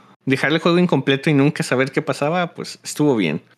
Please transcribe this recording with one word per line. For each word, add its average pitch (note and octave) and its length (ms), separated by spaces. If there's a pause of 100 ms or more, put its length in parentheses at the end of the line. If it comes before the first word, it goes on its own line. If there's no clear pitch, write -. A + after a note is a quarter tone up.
(260)
dejar C3+ 260
el E3 60
juego E3+ 200
incompleto C#3 500
y D#3 60
nunca C#3+ 280
saber C3+ 300
qué - 100
pasaba, E3 520
pues - 280
estuvo D3 340
bien. E2 260 (160)